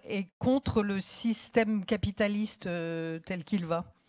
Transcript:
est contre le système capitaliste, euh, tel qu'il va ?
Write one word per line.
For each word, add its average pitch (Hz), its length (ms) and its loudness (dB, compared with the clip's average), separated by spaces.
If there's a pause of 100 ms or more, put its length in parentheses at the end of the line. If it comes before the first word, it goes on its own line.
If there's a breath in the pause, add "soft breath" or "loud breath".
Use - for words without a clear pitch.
est 196 340 -4
contre 254 440 2
le 196 180 0
système 214 840 0
capitaliste, 208 800 0
euh, 165 520 -4
tel 170 260 -8
qu'il 180 220 0
va ? 165 260 -2 (160 soft breath)